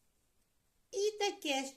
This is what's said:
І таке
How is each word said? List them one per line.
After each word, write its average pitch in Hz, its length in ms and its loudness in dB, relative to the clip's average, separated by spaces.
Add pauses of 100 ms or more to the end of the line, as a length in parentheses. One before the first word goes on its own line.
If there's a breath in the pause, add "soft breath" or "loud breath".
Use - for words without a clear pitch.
(920)
І 415 280 0
таке 294 460 0 (120)